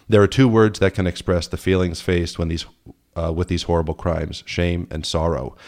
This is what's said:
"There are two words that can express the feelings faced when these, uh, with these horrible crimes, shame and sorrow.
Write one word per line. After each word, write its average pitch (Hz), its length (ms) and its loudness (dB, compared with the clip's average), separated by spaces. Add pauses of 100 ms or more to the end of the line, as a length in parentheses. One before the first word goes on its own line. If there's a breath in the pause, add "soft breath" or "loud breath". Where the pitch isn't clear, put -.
"There 104 120 6
are 98 60 8
two 131 200 4
words 110 320 4
that 98 160 2
can 95 100 0
express 87 400 -2
the - 120 -8
feelings 92 440 0
faced 87 380 -2
when 85 80 -2
these, 82 180 -4 (500)
uh, 82 200 -4
with 87 120 -2
these 87 160 -2
horrible 82 300 0
crimes, 80 520 -4
shame 87 440 -2
and 78 160 -8
sorrow. 80 500 -2 (120)